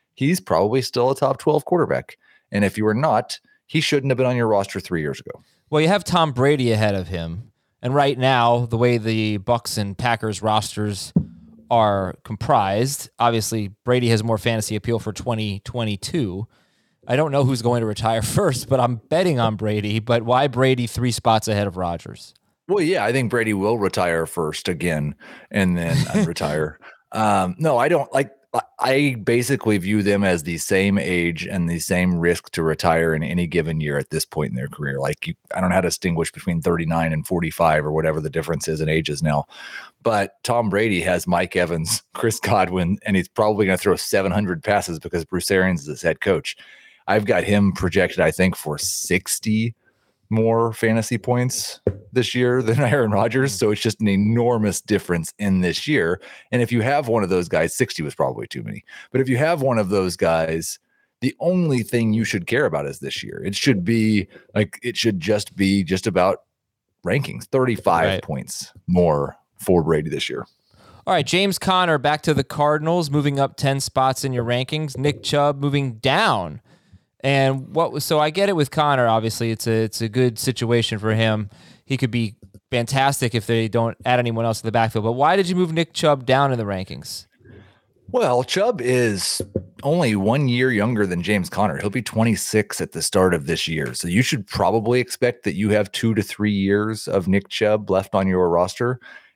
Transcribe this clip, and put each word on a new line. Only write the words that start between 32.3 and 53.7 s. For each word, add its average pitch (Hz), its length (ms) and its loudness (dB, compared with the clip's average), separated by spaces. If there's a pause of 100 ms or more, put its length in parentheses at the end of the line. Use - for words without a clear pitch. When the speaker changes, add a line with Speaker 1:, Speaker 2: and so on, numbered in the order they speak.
Speaker 1:
to 85 100 -2
retire 82 520 2
in 78 80 -2
any 87 240 -2
given 80 340 -2
year 73 180 -2
at 69 100 -6
this 76 160 -6
point 76 260 -6
in 60 60 -6
their 65 120 -6
career. 71 300 -8
Like, 67 280 -4
you, 85 80 -8 (200)
I 92 60 -4
don't 92 80 2
know 90 60 2
how 92 80 2
to 87 60 -2
distinguish 82 440 -2
between 85 300 -4
thirty-nine 82 500 0
and 78 140 -4
forty-five 80 580 0
or 76 80 -4
whatever 78 300 0
the 76 80 -6
difference 80 380 -4
is 80 120 -4
in 78 80 -2
ages 78 340 -2
now. 73 220 0 (580)
But 104 420 -2
Tom 117 260 0
Brady 101 300 2
has 87 260 -2
Mike 90 300 0
Evans, 85 520 -2
<laughs> - 60 -20
Chris 113 240 -2
Godwin, 92 640 0
and 101 120 0
he's 87 120 0
probably 107 380 2
gonna 95 100 2
throw 90 200 2
seven 95 340 0
hundred 90 320 -2
passes 95 360 0
because 85 260 -6
Bruce 90 260 -4
Arians 92 320 2
is 73 60 -12
his 73 140 -10
head 80 180 0
coach. 87 360 -2 (500)
I've 101 180 2
got 90 180 2
him 101 300 2
projected, 90 480 0
I 80 100 4
think, 90 260 0
for 76 220 -6
sixty - 960 -2 (560)
more 113 440 2
fantasy 113 420 0
points 123 640 -2 (320)
this 120 220 0
year 123 280 2
than 113 180 2
<laughs> - 0 -
Aaron 120 320 2
Rodgers. 117 420 2
So 107 160 2